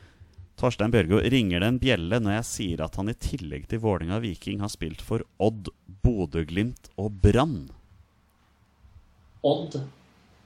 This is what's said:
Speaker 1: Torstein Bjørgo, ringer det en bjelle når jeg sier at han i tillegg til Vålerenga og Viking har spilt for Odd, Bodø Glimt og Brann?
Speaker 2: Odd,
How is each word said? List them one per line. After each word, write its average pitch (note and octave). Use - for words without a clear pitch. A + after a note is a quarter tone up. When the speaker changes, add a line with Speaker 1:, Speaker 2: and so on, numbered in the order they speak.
Speaker 1:
Torstein A#2
Bjørgo, G2
ringer F#2+
det G2+
en B2
bjelle A2+
når G2+
jeg A#2+
sier E2+
at -
han G2+
i A#2+
tillegg D2
til A2+
Vålerenga F#2+
og -
Viking G2+
har G2+
spilt -
for A2+
Odd, G#2
Bodø E2+
Glimt G2+
og G#2+
Brann? A2+
Speaker 2:
Odd, D3